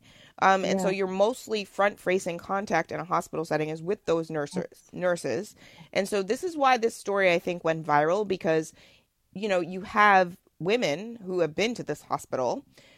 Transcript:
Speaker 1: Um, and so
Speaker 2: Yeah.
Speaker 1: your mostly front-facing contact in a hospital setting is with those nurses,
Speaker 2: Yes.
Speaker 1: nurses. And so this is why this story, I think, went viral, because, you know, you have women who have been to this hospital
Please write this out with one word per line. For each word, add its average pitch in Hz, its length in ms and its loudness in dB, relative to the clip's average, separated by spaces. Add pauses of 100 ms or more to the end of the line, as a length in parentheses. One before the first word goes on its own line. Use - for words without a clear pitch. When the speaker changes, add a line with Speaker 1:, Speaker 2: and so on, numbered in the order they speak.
(400)
Speaker 1:
Um, 190 240 4
and 190 160 0
so 185 80 0
Speaker 2:
Yeah. 190 80 0
Speaker 1:
your 190 100 -2
mostly 202 580 -2
front-facing 190 760 -2
contact 196 520 -2
in 151 80 -8
a 151 60 -8
hospital 165 400 -4
setting 151 240 -2
is 160 140 -8
with 170 220 -4
those 165 260 0
nurses, 156 380 -4
Speaker 2:
Yes. - 240 -20
Speaker 1:
nurses. 170 600 -2 (380)
And 196 160 -2
so 202 140 0
this 208 200 -4
is 349 140 -6
why 262 200 4
this 226 200 0
story, 196 360 2
I 170 60 4
think, 175 240 -6
went 160 240 -2
viral, 165 400 4
because, 165 460 0 (600)
you 202 160 -6
know, 185 120 2
you 180 220 -6
have 190 540 4 (220)
women 208 680 -2
who 185 160 -2
have 156 140 0
been 220 200 0
to 156 100 -8
this - 180 -8
hospital 131 600 -4 (340)